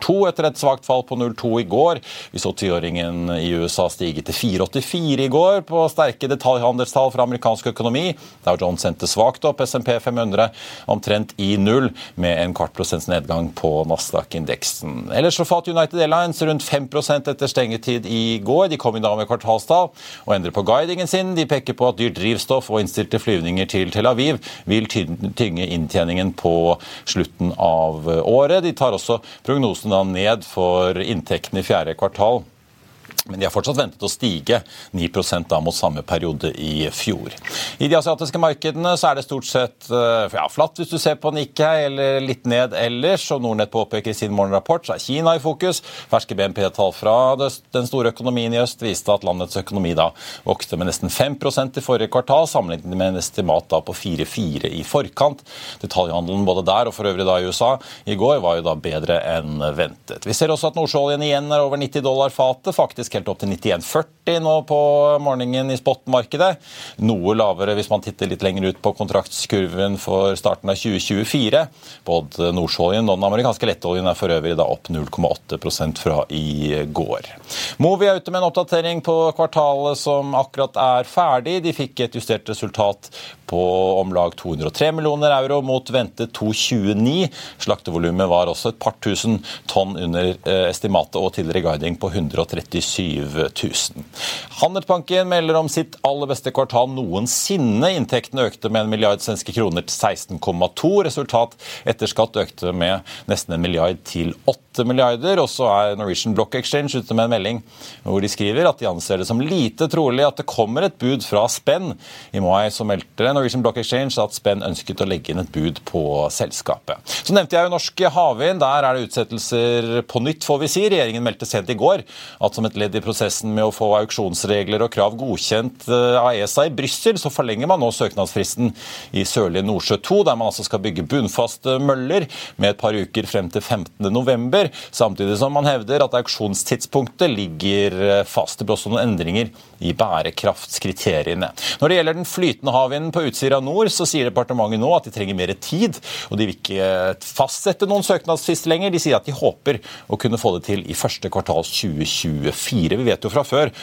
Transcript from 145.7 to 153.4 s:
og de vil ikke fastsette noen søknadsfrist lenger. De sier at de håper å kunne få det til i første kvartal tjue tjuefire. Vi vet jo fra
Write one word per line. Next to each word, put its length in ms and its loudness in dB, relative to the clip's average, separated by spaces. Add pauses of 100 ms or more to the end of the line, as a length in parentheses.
og 80 -2
de 80 2
vil 80 -4
ikke 640 0
fastsette 720 -2
noen 180 2
søknadsfrist 640 0
lenger. 240 0
De 80 0
sier 160 4
at 80 -6
de 80 -6
håper 460 0 (260)
å 140 -2
kunne 180 0
få 160 2
det 140 -6
til 180 -2
i 80 -6
første 320 -4
kvartal 400 -2
tjue 400 -2
tjuefire. 880 0
Vi 160 0
vet 140 -2
jo 80 -4
fra 100 2